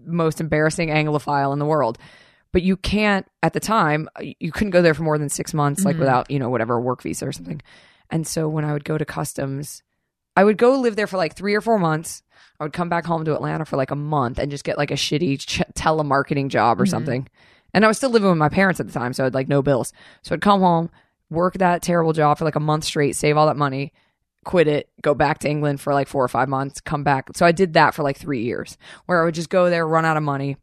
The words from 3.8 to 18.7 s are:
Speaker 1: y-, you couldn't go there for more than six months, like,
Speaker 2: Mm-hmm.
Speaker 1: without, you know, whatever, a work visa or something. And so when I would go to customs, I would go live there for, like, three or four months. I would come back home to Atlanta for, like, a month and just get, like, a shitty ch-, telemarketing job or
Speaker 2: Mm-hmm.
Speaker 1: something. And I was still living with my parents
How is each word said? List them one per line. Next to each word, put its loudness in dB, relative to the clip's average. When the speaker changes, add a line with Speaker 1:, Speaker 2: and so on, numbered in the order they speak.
Speaker 1:
y-, -12
you -6
couldn't -2
go 6
there 6
for -6
more 0
than -4
six -8
months, 0
like, 2
Speaker 2:
Mm-hmm. -4
Speaker 1:
without, 2
you 0
know, -2
whatever, 0
a 0
work -4
visa -6
or -4
something. -12
And -4
so -4
when -2
I -2
would -4
go -4
to -4
customs, -8
I 6
would 4
go 4
live 0
there -2
for, -6
like, -2
three -2
or 0
four 2
months. -2
I -6
would -6
come -4
back -2
home -2
to 0
Atlanta -4
for, -4
like, -2
a -4
month -2
and -4
just -10
get, -4
like, -2
a -4
shitty -2
ch-, -4
telemarketing 0
job 2
or 2
Speaker 2:
Mm-hmm. 2
Speaker 1:
something. -4
And 6
I 6
was 0
still -2
living 4
with 4
my 4
parents 0